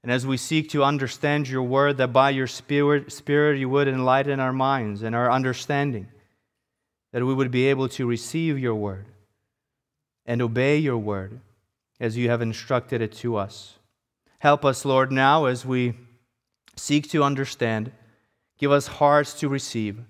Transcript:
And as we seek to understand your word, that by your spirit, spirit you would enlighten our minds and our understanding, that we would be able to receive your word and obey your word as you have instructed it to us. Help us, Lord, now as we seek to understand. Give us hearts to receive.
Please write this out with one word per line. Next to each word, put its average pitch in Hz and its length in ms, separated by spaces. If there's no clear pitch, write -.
And 120 80
as 127 160
we 131 120
seek 156 320
to 147 120
understand 143 640
your 131 160
word, 135 360
that 127 120
by 131 200
your 131 160
spirit, 143 680
spirit 147 460
you 131 100
would 139 180
enlighten 135 540
our 127 120
minds 131 500
and 113 120
our 120 160
understanding, 131 800
that 123 120
we 131 100
would 131 160
be 127 160
able 135 240
to 131 160
receive 143 520
your 120 160
word 101 300
and 120 160
obey 127 380
your 139 180
word 104 420
as 117 160
you 120 140
have 120 100
instructed 120 640
it 107 100
to 117 240
us. - 420
Help 147 260
us, 135 220
Lord, 131 260
now 139 320
as 127 220
we 123 320
seek 147 340
to 151 120
understand. 127 680
Give 143 160
us 143 140
hearts 147 540
to 143 100
receive. 113 600